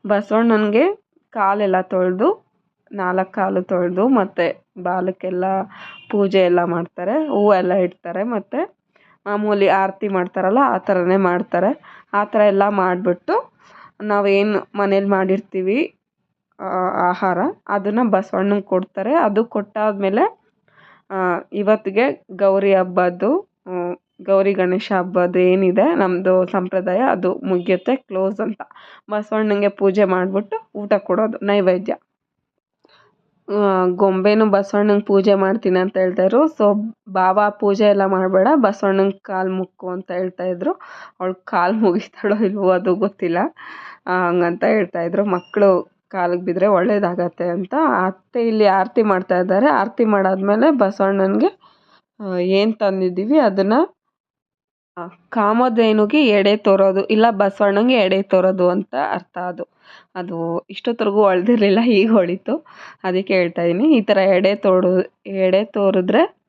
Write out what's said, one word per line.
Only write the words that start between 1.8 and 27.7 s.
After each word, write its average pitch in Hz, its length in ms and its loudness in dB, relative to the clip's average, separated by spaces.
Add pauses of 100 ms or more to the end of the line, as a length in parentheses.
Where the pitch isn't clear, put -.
ತೊಳ್ದು, 185 720 -2 (400)
ನಾಲ್ಕು 185 400 -4
ಕಾಲು 196 300 -2
ತೊಳ್ದು, 180 460 -2
ಮತ್ತೆ 196 540 0 (160)
ಬಾಲಕ್ಕೆಲ್ಲ 185 680 -4 (640)
ಪೂಜೆ 202 280 0
ಎಲ್ಲ 175 260 2
ಮಾಡ್ತಾರೆ, 180 640 -6
ಹೂವೆಲ್ಲ 202 440 2
ಇಡ್ತಾರೆ, 180 500 -4
ಮತ್ತೆ 240 520 -6 (520)
ಮಾಮೂಲಿ 208 420 0
ಆರತಿ 190 400 0
ಮಾಡ್ತಾರಲ್ಲ, 190 540 -2
ಆ 240 160 0
ಥರನೇ 185 380 0
ಮಾಡ್ತಾರೆ. 185 840 -2 (100)
ಆ 202 120 0
ಥರ 208 160 -2
ಎಲ್ಲ 196 280 4
ಮಾಡಿಬಿಟ್ಟು 185 840 -2 (500)
ನಾವೇನು 202 760 0
ಮನೇಲಿ 196 280 0
ಮಾಡಿರ್ತೀವಿ, 190 880 -2 (680)
ಆ, - 40 -12 (460)
ಆಹಾರ, 180 280 -2 (300)
ಅದನ್ನ 202 300 -2 (120)
ಬಸವಣ್ಣಂಗೆ 196 520 0
ಕೊಡ್ತಾರೆ. 190 520 -4
ಅದು 220 300 0
ಕೊಟ್ಟಾದ್ಮೇಲೆ, 208 920 -4 (720)
ಆ, 190 40 -10 (380)
ಇವತ್ತಿಗೆ 208 800 -2
ಗೌರಿ 196 440 2
ಹಬ್ಬದ್ದು, 185 680 0
ಹ್ಮ್, 180 560 -10 (260)
ಗೌರಿ 196 300 2
ಗಣೇಶ 185 460 -2
ಹಬ್ಬದ್ದು 180 400 0
ಏನಿದೆ 185 560 2
ನಮ್ಮದು 185 520 0
ಸಂಪ್ರದಾಯ, 185 520 -4
ಅದು 180 360 0
ಮುಗಿಯುತ್ತೆ, 185 640 -2